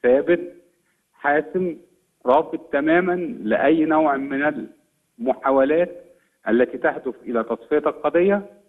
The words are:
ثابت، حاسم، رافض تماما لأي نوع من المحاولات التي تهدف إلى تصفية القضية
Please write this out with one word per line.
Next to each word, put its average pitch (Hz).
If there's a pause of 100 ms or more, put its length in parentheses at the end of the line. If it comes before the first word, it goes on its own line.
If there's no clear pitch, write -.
ثابت، 151 (720)
حاسم، 151 (500)
رافض 156
تماما 165 (280)
لأي 139
نوع 156
من 143 (500)
المحاولات 135 (440)
التي 120
تهدف 143
إلى 117
تصفية 117
القضية 170 (260)